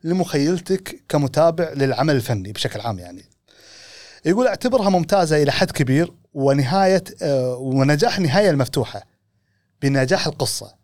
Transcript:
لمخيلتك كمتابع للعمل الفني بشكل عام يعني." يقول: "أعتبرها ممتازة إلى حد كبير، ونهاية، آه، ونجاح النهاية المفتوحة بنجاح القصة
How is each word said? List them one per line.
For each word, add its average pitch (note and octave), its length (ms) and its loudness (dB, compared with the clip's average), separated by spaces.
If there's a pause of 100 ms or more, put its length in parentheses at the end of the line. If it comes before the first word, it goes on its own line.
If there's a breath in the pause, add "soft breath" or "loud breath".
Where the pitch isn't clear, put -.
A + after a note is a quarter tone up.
لمخيلتك F3 1040 -2
كمتابع D#3+ 640 0
للعمل C#3 400 0
الفني G#2+ 360 -4
بشكل G#2+ 300 -8
عام G#2+ 180 -6
يعني." F2 260 -18 (1000 loud breath)
يقول: G#3 220 2
"أعتبرها G#3+ 420 0
ممتازة E3+ 540 2
إلى C#3+ 80 2
حد - 200 0
كبير، C#3+ 420 0 (200)
ونهاية، D3 720 2 (180)
آه، C3 340 -2
ونجاح C3+ 640 2
النهاية F#3 320 2
المفتوحة C3 540 -2 (760)
بنجاح C#3 460 0
القصة - 560 -6